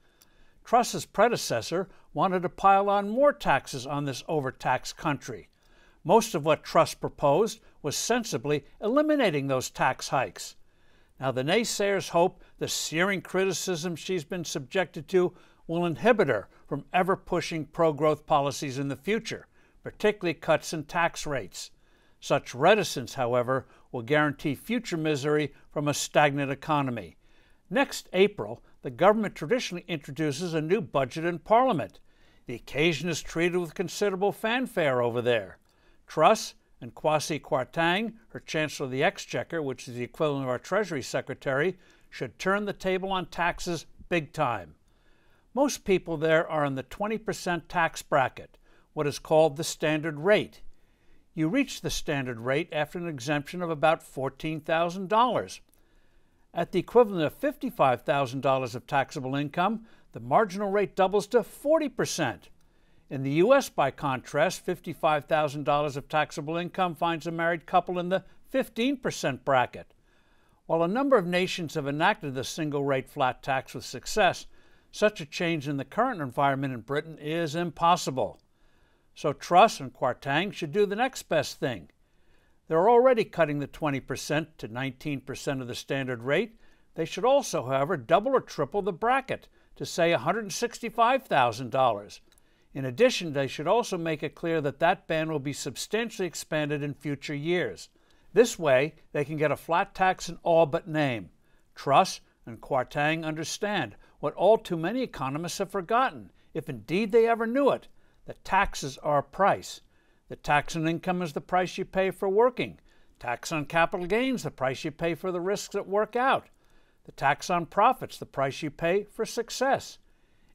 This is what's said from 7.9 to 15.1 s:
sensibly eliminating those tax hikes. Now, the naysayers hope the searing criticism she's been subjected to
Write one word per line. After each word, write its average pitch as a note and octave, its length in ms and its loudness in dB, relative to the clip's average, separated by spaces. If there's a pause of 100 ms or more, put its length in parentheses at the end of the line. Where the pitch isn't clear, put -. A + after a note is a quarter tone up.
sensibly D3+ 680 -2 (160)
eliminating A#3+ 640 2
those C3 240 -2
tax - 380 -2
hikes. A#2+ 480 -4 (640)
Now, C3+ 140 -2
the B2+ 100 -2
naysayers G3 680 0
hope F3 340 2 (140)
the C#3+ 100 -4
searing F3+ 540 -2
criticism F3+ 720 -2
she's F3+ 280 -4
been F3 200 -8
subjected E3 640 -4
to F3+ 240 4 (340)